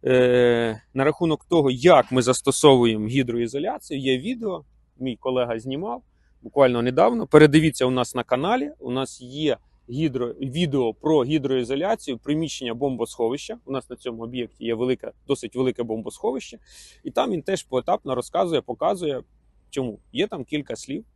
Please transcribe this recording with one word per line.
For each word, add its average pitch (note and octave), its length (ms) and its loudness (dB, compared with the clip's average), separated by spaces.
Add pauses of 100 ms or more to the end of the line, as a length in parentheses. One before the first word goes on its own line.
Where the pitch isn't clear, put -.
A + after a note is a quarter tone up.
Е, B2 760 4 (120)
на C3+ 100 0
рахунок D#3 400 0
того, D3+ 260 2
як C3 420 6
ми B2+ 100 2
застосовуємо A#2+ 840 4
гідроізоляцію, B2+ 920 -4
є C3 180 0
відео, G3 460 -8 (340)
мій B2 180 -6
колега B2 420 -2
знімав D#3+ 440 -10 (400)
буквально B2 400 4
недавно. F#3+ 440 2
Передивіться D3+ 600 6
у B2+ 40 2
нас B2+ 240 -2
на B2 80 -4
каналі, G#3+ 560 -2
у C3 120 -12
нас C3 300 -6
є C3 360 -2 (340)
гідро-, B2+ 420 -4
відео C3+ 600 -2
про D3+ 300 2
гідроізоляцію C3+ 920 -2
приміщення C#3+ 560 -4
бомбосховища. B2 920 -4
У C3+ 80 -10
нас C3 180 -8
на B2 60 -14
цьому A#2 260 -10
об'єкті A#2+ 420 -10
є A2+ 100 -2
велике, A#2+ 380 -4 (140)
досить B2 300 -4
велике B2+ 260 -2
бомбосховище. A#2 760 -8 (460)
І - 60 -10
там B3+ 200 -2
він E3+ 120 -4
теж G3 200 -4
поетапно C3 520 -2
розказує, E3 460 -2
показує, D3+ 640 -4 (480)
чому. B2 280 -6 (140)
Є D3+ 140 -2
там D#3+ 180 -10
кілька C#3 320 -8
слів. E3 280 -12 (120)